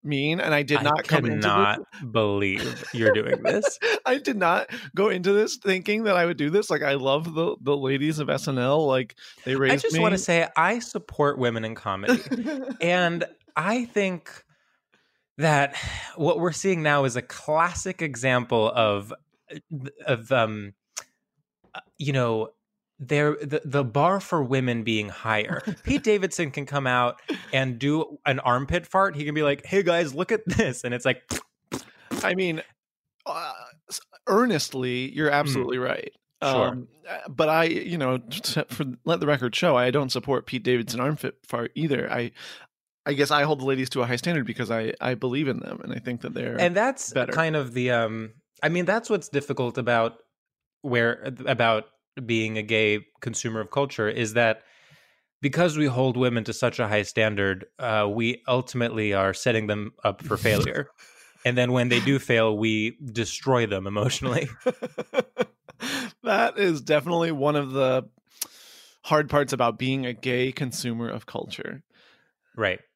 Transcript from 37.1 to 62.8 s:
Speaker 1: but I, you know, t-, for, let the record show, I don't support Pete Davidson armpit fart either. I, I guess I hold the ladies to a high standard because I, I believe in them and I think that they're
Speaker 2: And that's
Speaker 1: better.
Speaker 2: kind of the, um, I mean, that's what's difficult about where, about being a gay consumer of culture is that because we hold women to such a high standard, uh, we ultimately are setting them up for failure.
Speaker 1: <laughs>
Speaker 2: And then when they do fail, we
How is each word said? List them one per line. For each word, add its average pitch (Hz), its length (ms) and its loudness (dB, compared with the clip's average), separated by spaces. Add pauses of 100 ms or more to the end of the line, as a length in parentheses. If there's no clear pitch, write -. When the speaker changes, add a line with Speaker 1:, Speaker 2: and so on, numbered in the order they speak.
Speaker 1:
but 151 220 2
I, 160 160 4
you 170 320 -2
know, 127 220 0
t-, 151 500 -4
for, - 160 -6 (180)
let 170 160 0
the 156 80 0
record 127 260 0
show, 165 220 4
I 123 160 4
don't 135 180 0
support 127 360 -2
Pete 123 180 -6
Davidson 123 380 0
armpit 147 340 -2 (100)
fart 117 300 -6
either. 147 340 -2
I, 120 220 -2 (720)
I 147 60 -2
guess 143 180 2
I 147 140 4
hold 147 160 0
the 131 60 -6
ladies 131 240 0
to 131 140 -2
a - 20 2
high 123 100 -2
standard 151 300 0
because 113 260 -4
I, 113 300 -2
I 127 140 -2
believe 131 340 -2
in 120 100 -2
them - 240 -10
and - 80 -10
I 123 80 -6
think 123 220 -6
that - 120 -8
they're 120 260 -4
Speaker 2:
And 175 160 4
that's 254 360 0
Speaker 1:
better. 123 220 0
Speaker 2:
kind 160 240 0
of 127 160 -2
the, 123 180 0
um, 113 400 0 (320)
I 156 60 2
mean, 175 160 0
that's 220 240 0
what's 202 180 0
difficult 127 500 -2
about 117 380 2 (680)
where, 120 520 0 (120)
about 113 400 2 (400)
being 110 320 0
a 107 60 -4
gay 107 380 2 (200)
consumer 113 380 -6
of 104 120 -8
culture 131 360 -2
is 110 280 -2
that 113 260 2 (800)
because 151 360 2
we 151 80 2
hold 127 300 2
women 123 300 0
to 113 80 -6
such 120 260 -2
a 113 80 0
high 104 160 2
standard, 98 600 0 (140)
uh, 110 300 0
we 117 380 -2
ultimately 117 680 0
are 95 200 2
setting 110 340 0
them 104 240 -4 (120)
up 101 180 0
for 104 160 -2
failure. 107 560 0
Speaker 1:
<laughs> - 40 -20 (500)
Speaker 2:
And 123 80 2
then 123 180 2
when 123 160 2
they 120 100 4
do 135 180 2
fail, 113 400 2
we 110 480 0